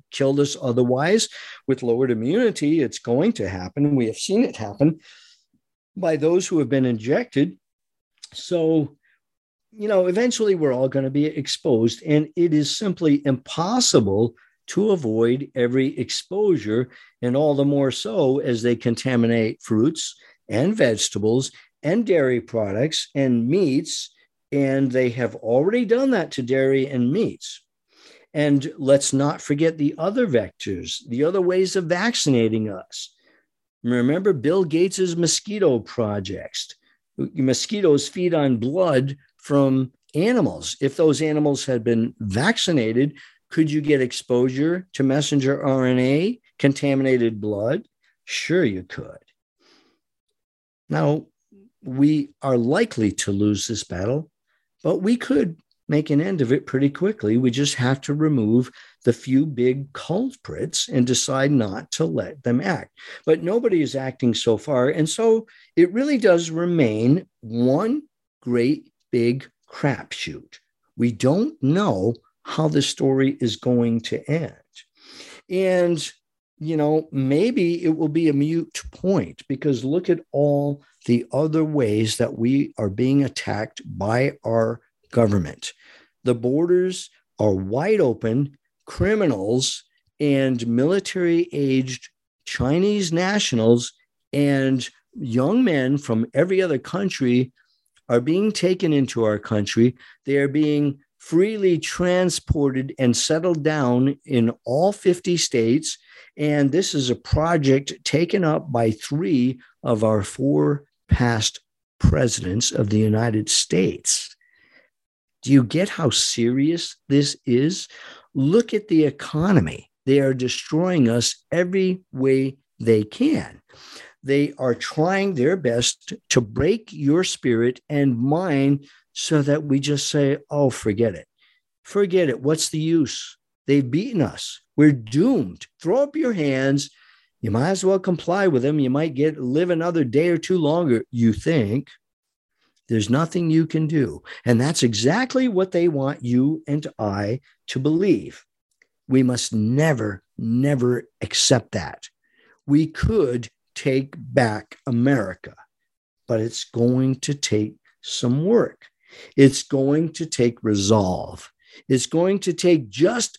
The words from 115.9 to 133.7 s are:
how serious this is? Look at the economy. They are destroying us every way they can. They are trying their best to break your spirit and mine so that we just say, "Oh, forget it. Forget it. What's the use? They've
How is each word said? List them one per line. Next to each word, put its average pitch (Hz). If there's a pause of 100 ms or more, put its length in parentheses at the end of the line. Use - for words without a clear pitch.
how 151
serious 139 (120)
this 143 (100)
is? 135 (460)
Look 202
at 208
the 156
economy. 151 (140)
They 139
are 135
destroying 151
us 117
every 185 (100)
way 135 (240)
they 113
can. - (600)
They 143
are 127
trying 190
their 147
best 123 (180)
to -
break 135
your 151
spirit 120
and 139
mine 143 (320)
so 151
that 147
we 139
just 143
say, 143 (120)
"Oh, 143
forget 107
it. 78 (540)
Forget 185
it. -
What's 156
the 156
use? 160 (300)
They've 139